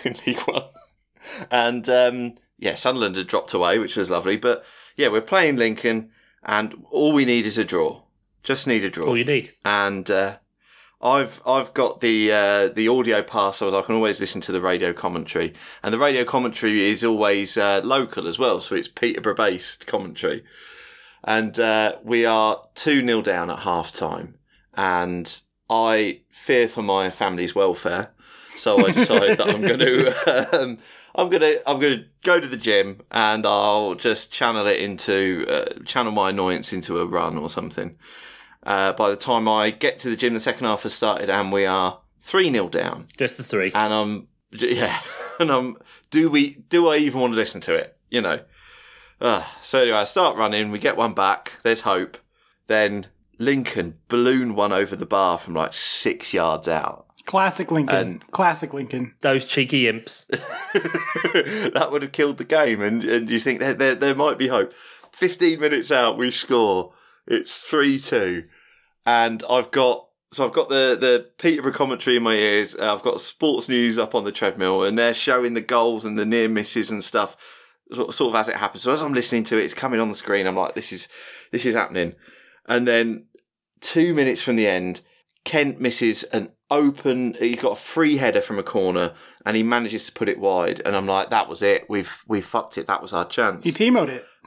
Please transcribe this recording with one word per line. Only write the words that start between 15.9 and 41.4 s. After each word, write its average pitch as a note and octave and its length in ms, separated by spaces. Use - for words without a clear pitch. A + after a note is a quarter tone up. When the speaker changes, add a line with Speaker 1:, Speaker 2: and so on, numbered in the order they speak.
Speaker 1:
the A2+ 40
radio C3+ 260
commentary A2 680
is A2 140
always, G#2 520
uh, G2+ 280
local A#2 420
as E2+ 120
well, G#2+ 220
so - 140
it's F2 140
Peterborough-based - 1000
commentary. - 560
And, A2 360
uh, A2 440
we A#2 220
are A2 380
two D3 280
nil A#2 200
down F2+ 280
at D2+ 100
half-time. F2 760
And F2+ 640
I A2+ 500
fear A#2+ 380
for - 140
my G2 280
family's F2+ 440
welfare, F#2 560
so G#2 280
I F#2+ 60
decide A2 460
that A2 100
I'm G#3 140
gonna, C3 880
<laughs> D3+ 100
um, A#2+ 160
I'm F3+ 160
gonna, D#3 240
I'm C#3 140
gonna C3+ 240
go F3 160
to C#3+ 60
the B2+ 120
gym G2 420
and G#2+ 360
I'll G#2 480
just G#2+ 360
channel A2+ 360
it G2+ 140
into, F#2+ 680
uh, - 380
channel A#2 260
my G2+ 180
annoyance F#2 440
into E2 240
a F2 80
run E2+ 320
or D2+ 100
something. F2+ 480
Uh, G2 300
by G#2 160
the G2+ 80
time A2+ 320
I G#2+ 220
get A2 300
to B2+ 100
the A2+ 60
gym, A#2 180
the A2 60
second B2 260
half G#2+ 160
has G#2+ 100
started G2+ 380
and G2 200